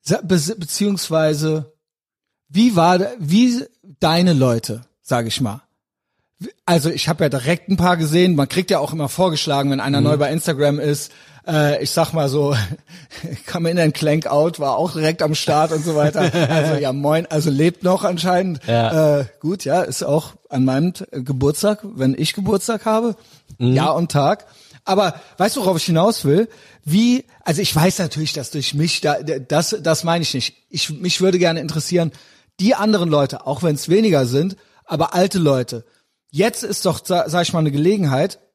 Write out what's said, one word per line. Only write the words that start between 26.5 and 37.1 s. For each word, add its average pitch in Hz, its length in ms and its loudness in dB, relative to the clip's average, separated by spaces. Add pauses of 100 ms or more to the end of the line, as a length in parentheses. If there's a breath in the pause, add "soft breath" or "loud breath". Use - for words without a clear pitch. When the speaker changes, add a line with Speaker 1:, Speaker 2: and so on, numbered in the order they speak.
Speaker 1:
Wie, 233 420 2 (180 soft breath)
also 175 180 -2
ich - 140 -2
weiß 165 240 2
natürlich, 156 340 -4
dass 139 160 -8
durch 143 240 -6
mich, 156 280 0
da, 208 200 0
das, 151 580 -2
das 156 240 0
meine 170 200 0
ich 135 100 -4
nicht. - 220 -4 (140)
Ich, - 200 -6
mich 170 320 -4
würde 185 160 4
gerne 165 220 2
interessieren, 160 520 -2 (480 soft breath)
die 202 140 4
anderen 202 360 2
Leute, 139 360 0
auch 131 160 -4
wenn's 156 280 -2
weniger 175 360 4
sind, 151 300 0 (300 soft breath)
aber 156 280 -2
alte 185 240 2
Leute. 131 480 0 (460)
Jetzt 208 320 -2
ist - 220 -6
doch, 170 200 0
sa-, 175 240 0